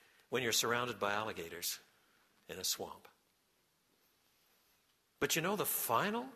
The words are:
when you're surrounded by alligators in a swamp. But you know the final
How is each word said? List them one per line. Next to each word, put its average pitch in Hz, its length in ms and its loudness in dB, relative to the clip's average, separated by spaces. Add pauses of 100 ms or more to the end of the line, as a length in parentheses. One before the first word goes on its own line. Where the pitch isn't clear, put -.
(300)
when 127 120 2
you're 113 100 2
surrounded 120 460 2
by 101 140 2
alligators 87 680 -4 (720)
in 82 100 -10
a 92 60 -10
swamp. - 440 -4 (2000)
But 139 160 2
you 160 60 2
know 196 140 2
the 156 100 2
final 202 680 2